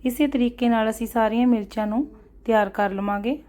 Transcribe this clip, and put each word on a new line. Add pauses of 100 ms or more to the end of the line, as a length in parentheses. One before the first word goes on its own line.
ਇਸੇ
ਤਰੀਕੇ
ਨਾਲ
ਅਸੀਂ
ਸਾਰੀਆਂ
ਮਿਰਚਾਂ
ਨੂੰ (400)
ਤਿਆਰ
ਕਰ
ਲਵਾਂਗੇ। (120)